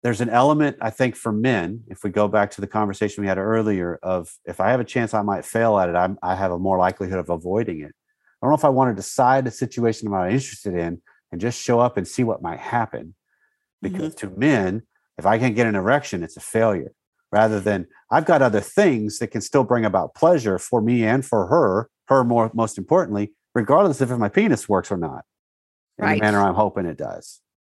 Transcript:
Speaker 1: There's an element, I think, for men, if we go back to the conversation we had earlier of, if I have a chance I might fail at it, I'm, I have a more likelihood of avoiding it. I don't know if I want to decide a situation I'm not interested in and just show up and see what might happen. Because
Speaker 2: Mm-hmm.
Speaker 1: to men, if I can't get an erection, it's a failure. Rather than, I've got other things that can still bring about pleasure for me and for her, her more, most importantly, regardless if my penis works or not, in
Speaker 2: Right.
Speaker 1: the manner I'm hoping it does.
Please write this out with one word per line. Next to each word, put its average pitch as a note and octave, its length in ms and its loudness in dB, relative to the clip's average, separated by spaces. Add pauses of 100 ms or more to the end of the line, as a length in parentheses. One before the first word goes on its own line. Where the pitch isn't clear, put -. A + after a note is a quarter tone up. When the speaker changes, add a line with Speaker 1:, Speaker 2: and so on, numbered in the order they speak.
Speaker 1:
There's A#2 160 -2
an A#2+ 100 -2
element, C#3+ 520 4
I A2 80 -4
think, B2 260 -2
for - 160 -6
men, A2 560 -2
if - 160 -18
we G#2 60 -2
go G#2 180 2
back G2+ 240 2
to - 100 -12
the G2 60 -6
conversation G#2 560 -2
we G2 40 -2
had F#2+ 100 0
earlier G2 680 0
of, F2+ 260 -4 (160)
if - 140 -12
I F#2+ 120 2
have B2+ 100 2
a - 40 -4
chance A#2 280 -4
I A2 80 0
might G2+ 240 -4
fail A2+ 340 2
at F2+ 80 2
it, E2+ 80 -2
I'm, F#2 260 0
I F#2 140 -2
have F#2+ 160 -2
a F2 80 -4
more F#2+ 180 0
likelihood F#2 420 0
of E2 100 -8
avoiding F2 500 -4
it. D2 120 -14 (500)
I - 40 -4
don't C3 60 2
know D3+ 60 4
if D3+ 80 0
I D3 40 8
want C3 220 4
to G#2+ 100 -2
decide C3 460 2
a A2+ 40 -4
situation A#2 560 -2
I'm G2+ 60 -4
not F#2 180 0
interested B2+ 440 -4
in E2+ 260 -4 (300)
and F2 80 -10
just A#2 220 -4
show A#2+ 180 2
up A#2+ 160 2
and F#2+ 100 -4
see - 200 -2
what A2 160 -4
might E2 180 -8
happen. F#2+ 560 -6 (680)
Because D#3 340 -6
Speaker 2:
Mm-hmm. G2+ 180 -12
Speaker 1:
to F#2+ 60 -12
men, A2+ 420 2 (360)
if D#2+ 80 -8
I A2 140 4
can't A#2+ 160 0
get A#2 120 2
an G#2+ 80 0
erection, G2+ 460 0
it's E2 160 -10
a - 40 -18
failure. A2 500 0 (400)
Rather G#2+ 300 2
than, F#2+ 260 -2 (240)
I've D#3 140 2
got D#3 160 4
other A2 200 2
things A#2 580 0
that A#2 80 -4
can A2 140 -6
still C#3 220 2
bring A#2 220 2
about F#2+ 300 0
pleasure B2 440 2
for A#2+ 220 -2
me A#2 240 2
and B2+ 200 0
for G2 220 0
her, A2+ 420 2 (180)
her C3+ 180 4
more, A#2 280 2
most A2+ 240 -4
importantly, G#2 560 0 (220)
regardless C#3 460 4
if B2 100 0
my A2+ 180 0
penis F#3+ 380 2
works F#2+ 240 0
or G2 60 -2
not, D2+ 260 -8 (760)
in G#3 80 -4
Speaker 2:
Right. G#2 140 2
Speaker 1:
the - 60 0
manner G#2 160 2
I'm F#2 140 2
hoping G2+ 300 0
it D#2 120 -8
does. - 420 -12 (260)